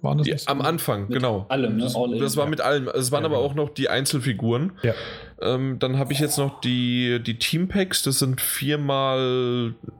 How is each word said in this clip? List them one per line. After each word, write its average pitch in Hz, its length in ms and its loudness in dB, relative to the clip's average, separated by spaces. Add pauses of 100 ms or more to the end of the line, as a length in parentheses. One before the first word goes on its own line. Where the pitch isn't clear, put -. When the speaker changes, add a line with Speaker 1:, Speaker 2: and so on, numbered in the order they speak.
Speaker 1:
Waren 143 180 2
das 143 80 4
Speaker 2:
Ja, - 80 0
Speaker 1:
nicht - 100 -6
so - 40 -2
Speaker 2:
am 143 100 0
Speaker 1:
viel? 143 80 0
Speaker 2:
Anfang, 147 420 0
Speaker 3:
Mit 127 80 0
Speaker 2:
genau. 110 320 0
Speaker 3:
allem, 123 260 0
ne? 113 80 0
Speaker 2:
Das, 123 140 -2
Speaker 3:
All 123 160 0
in, 113 60 -2
Speaker 2:
das 135 180 0
war 147 80 2
Speaker 3:
ja. 147 40 -2
Speaker 2:
mit 151 120 -2
allem. 135 260 2
Es 127 240 0
waren 147 120 2
Speaker 1:
Ja, - 20 0
Speaker 2:
aber 151 140 2
Speaker 1:
genau. 139 100 2
Speaker 2:
auch 139 60 -4
noch 147 180 0
die - 160 0
Einzelfiguren. 127 840 0 (120)
Speaker 1:
Ja. 113 100 2 (480)
Speaker 2:
Ähm, 127 380 0
dann 131 200 0
hab 135 120 -2
ich 139 100 0
jetzt 147 160 0
noch 139 240 -2
die, 123 600 2
die 117 160 -4
Team-Packs. 185 680 0
Das 135 160 0
sind 131 200 0
viermal 131 1400 0 (240)